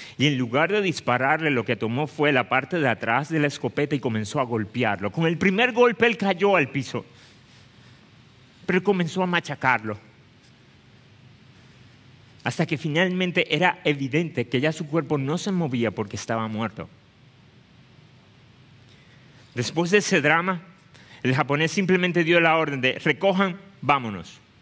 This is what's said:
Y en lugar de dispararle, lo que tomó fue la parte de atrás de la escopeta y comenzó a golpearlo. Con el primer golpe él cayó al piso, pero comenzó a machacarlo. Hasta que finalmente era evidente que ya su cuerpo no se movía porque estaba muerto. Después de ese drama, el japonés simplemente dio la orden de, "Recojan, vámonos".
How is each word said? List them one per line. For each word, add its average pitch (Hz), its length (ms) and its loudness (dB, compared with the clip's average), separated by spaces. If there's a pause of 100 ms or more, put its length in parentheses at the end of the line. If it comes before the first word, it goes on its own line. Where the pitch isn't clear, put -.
(180)
Y 131 100 2
en 143 100 2
lugar 131 340 0
de 208 100 0
dispararle, 147 720 0
lo 117 140 0
que 117 100 0
tomó 120 320 -2
fue 151 240 0
la 127 160 2
parte 131 320 -2
de 139 80 2
atrás 117 400 0
de 160 120 -2
la 147 80 2
escopeta 139 480 -4
y 135 40 -2
comenzó 110 400 -4
a 131 60 0
golpearlo. 107 680 -2
Con 165 140 0
el 165 120 0
primer 202 360 2
golpe 240 320 4
él 240 100 2
cayó 196 400 2
al 139 140 2
piso, 131 360 -6 (1600)
pero 185 180 0
comenzó 185 400 0
a - 20 2
machacarlo. 127 760 -2 (2500)
Hasta - 220 0
que 151 120 -4
finalmente 180 760 0
era 165 300 0
evidente 143 640 -2
que 127 140 -2
ya 156 100 0
su 156 160 -8
cuerpo 156 300 -2
no 139 200 -2
se 196 140 -4
movía 127 400 0
porque 104 240 -8
estaba 113 320 -4
muerto. 107 400 -6 (2750)
Después 160 360 -2
de 208 60 4
ese 190 240 2
drama, 170 400 2 (600)
el 127 140 2
japonés 151 360 0
simplemente 180 520 0
dio 170 160 4
la 165 160 4
orden 147 240 0
de, 127 200 0
"Recojan, 185 600 0 (220)
vámonos". 117 580 -2 (220)